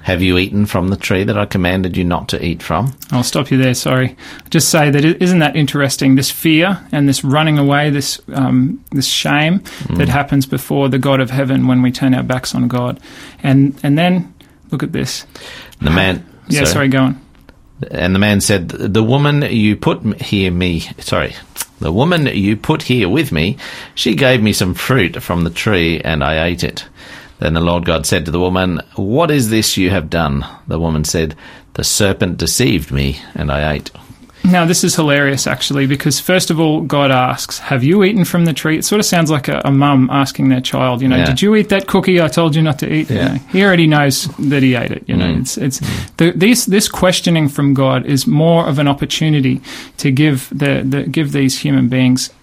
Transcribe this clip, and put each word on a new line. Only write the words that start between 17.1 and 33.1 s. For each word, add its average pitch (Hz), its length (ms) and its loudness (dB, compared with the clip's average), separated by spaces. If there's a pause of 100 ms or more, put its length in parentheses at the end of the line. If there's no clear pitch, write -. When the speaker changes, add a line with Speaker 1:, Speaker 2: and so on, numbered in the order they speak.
Speaker 1:
And 87 240 0
the 98 40 2
man 101 220 4
said, 87 280 0
"The 101 340 0
woman 143 380 2 (100)
you 107 240 2
put - 300 -2
m-, 104 160 -2
here 95 300 0
me, 87 380 -2 (100)
sorry, - 360 -4 (460)
the 80 100 -2
woman 147 420 0
you 101 220 0
put 156 280 -4
here 120 260 0
with 147 240 0
me, 82 240 0 (360)
she - 220 -2
gave 127 260 2
me 107 120 2
some 92 200 -2
fruit 98 480 -2
from 87 220 -2
the 82 60 0
tree 85 540 0
and 76 200 -2
I 80 240 0
ate 87 160 -4
it." - 220 -8 (540)
Then 80 140 -2
the 82 80 0
Lord 85 240 0
God 82 220 0
said 85 180 -2
to 82 60 -6
the 87 80 0
woman, 90 420 0 (140)
"What 127 340 0
is 131 220 0
this 110 260 0
you 92 140 2
have 82 180 -2
done?" 73 340 -2 (240)
The 82 120 -4
woman 80 240 -2
said, 80 320 -2 (400)
"The - 80 -6
serpent 95 560 -2
deceived 87 520 0
me 69 280 -2 (160)